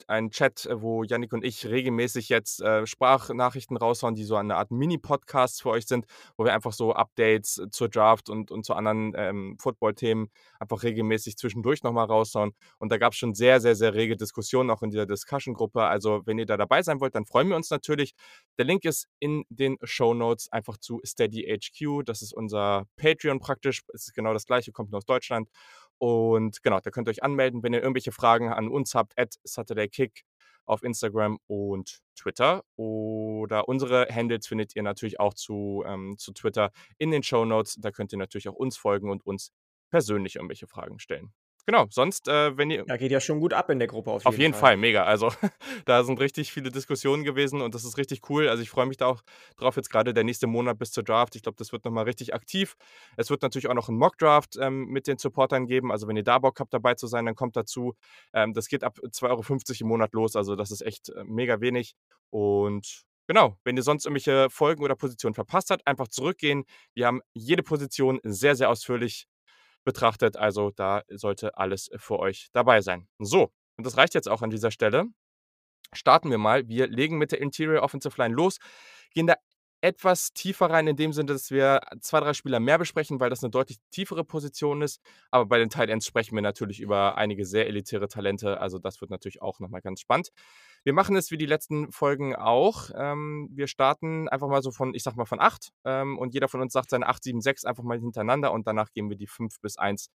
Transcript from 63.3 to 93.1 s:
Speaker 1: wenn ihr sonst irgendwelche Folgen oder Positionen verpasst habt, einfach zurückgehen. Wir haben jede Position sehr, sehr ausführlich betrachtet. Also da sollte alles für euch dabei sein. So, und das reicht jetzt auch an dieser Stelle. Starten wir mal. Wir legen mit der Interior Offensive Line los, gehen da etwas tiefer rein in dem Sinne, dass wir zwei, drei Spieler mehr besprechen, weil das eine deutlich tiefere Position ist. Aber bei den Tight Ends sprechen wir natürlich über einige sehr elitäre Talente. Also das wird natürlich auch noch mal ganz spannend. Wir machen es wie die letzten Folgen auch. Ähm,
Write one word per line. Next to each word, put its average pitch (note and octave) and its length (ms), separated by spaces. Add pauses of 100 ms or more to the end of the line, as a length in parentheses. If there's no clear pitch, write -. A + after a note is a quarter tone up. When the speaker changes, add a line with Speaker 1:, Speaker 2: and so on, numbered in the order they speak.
Speaker 1:
wenn B2 100
ihr C3 80
sonst D3 220
irgendwelche C3+ 440
Folgen D3 360
oder C3+ 100
Positionen B2 380
verpasst E3 360
habt, F#3+ 160
einfach C3+ 220
zurückgehen. C#3+ 560 (300)
Wir A#2+ 140
haben B2 120 (140)
jede C#3 280
Position C3+ 640
sehr, A2+ 320
sehr A#2+ 140
ausführlich A#2 580 (580)
betrachtet. A2+ 500
Also G#2 360
da G2+ 360
sollte G#2 500
alles F#2+ 380
für G2+ 240
euch F#2+ 320
dabei A#2+ 300
sein. F2+ 260 (120)
So, A2+ 340 (240)
und A2+ 80
das A#2+ 100
reicht C3 200
jetzt - 120
auch A2 140
an A#2 80
dieser A2 200
Stelle. A#2 360 (880)
Starten D3 360
wir A#2+ 80
mal. A2+ 300
Wir A#2 200
legen D3+ 300
mit D3+ 140
der - 80
Interior D#3 440
Offensive C#3 380
Line A#2 140
los, F3+ 220 (560)
gehen E3 140
da E3+ 80 (440)
etwas F3+ 540
tiefer F#3 380
rein D#3+ 160
in D3+ 80
dem D3+ 180
Sinne, C#3+ 200
dass C3+ 180
wir C3+ 300 (200)
zwei, - 180
drei D3 140
Spieler B2+ 260
mehr C#3 200
besprechen, D#3 400
weil B2 100
das B2+ 140
eine A#2+ 80
deutlich B2+ 260 (140)
tiefere E3+ 340
Position D3 560
ist. D3 200 (280)
Aber B2 160
bei A#2 140
den A2+ 100
Tight A2 220
Ends A2 160
sprechen A2+ 260
wir G#2+ 80
natürlich G2+ 380
über G2+ 360
einige G#2 300
sehr G#2 220
elitäre G#2 400
Talente. G2 520
Also F#2 200
das F#2 220
wird G2 100
natürlich - 320
auch G2 160
noch F#2 100
mal F#2 100
ganz F#2+ 220
spannend. - 300 (520)
Wir C#3 100
machen G3 220
es F#3 140
wie D#3+ 80
die D3+ 80
letzten D3+ 460
Folgen C#3 440
auch. B2+ 600
Ähm, D3 560